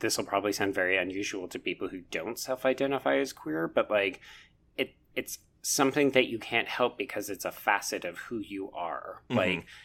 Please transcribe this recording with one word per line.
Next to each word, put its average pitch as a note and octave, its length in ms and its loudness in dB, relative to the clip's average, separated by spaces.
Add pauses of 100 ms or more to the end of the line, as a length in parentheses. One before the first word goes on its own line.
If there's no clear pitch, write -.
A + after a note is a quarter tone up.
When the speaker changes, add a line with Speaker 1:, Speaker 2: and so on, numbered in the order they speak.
Speaker 1:
this A2 180 0
will G#2+ 60 0
probably G2+ 280 2
sound G2 220 0
very F#2 240 4
unusual F#2 500 -2
to F#2+ 100 -8
people F2+ 300 -4
who F#2 120 -10 (100)
don't F#2+ 280 -4
self-identify C#3 800 0
as C3+ 140 -2
queer, D#3+ 360 -4
but, A#2 220 0
like, G2 300 2 (560)
it, - 180 -4 (200)
it's - 240 -6 (240)
something C#3 480 4
that C3 160 6
you A#2 120 -6
can't A2+ 300 0
help - 300 0
because G2+ 320 -4
it's F#2+ 140 -8
a F2 80 -2
facet G2+ 520 0
of E2+ 140 -6
who - 200 -8
you G2+ 340 -8
are. D3+ 580 -8
Speaker 2:
Mm-hmm. A#2+ 80 2
Speaker 1:
Like, F2+ 260 2 (200)